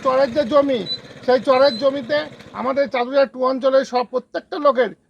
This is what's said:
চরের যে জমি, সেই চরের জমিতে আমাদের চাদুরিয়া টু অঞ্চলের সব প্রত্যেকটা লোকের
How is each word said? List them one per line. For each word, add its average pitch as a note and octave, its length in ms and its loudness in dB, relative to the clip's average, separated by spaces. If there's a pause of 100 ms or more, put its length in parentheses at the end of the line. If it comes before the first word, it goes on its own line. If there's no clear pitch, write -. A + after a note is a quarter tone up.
চরের C4 300 0
যে D4 100 0
জমি, C4+ 420 0 (400)
সেই B3+ 140 4
চরের C4 380 2
জমিতে C#4 480 -2 (280)
আমাদের B3+ 360 -2
চাদুরিয়া C4 360 0
টু B3+ 200 -4
অঞ্চলের C4 400 2
সব B3 260 -2
প্রত্যেকটা D4+ 480 -8
লোকের B3+ 300 2 (200)